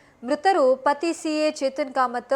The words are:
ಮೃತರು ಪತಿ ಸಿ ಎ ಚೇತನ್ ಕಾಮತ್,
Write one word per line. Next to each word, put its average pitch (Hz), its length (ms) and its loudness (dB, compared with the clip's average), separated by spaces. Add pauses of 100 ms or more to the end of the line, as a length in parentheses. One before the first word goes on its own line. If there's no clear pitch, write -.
(240)
ಮೃತರು 294 520 2
ಪತಿ 285 360 0
ಸಿ 302 260 -4
ಎ 302 120 2
ಚೇತನ್ 269 440 -4
ಕಾಮತ್, 247 420 -2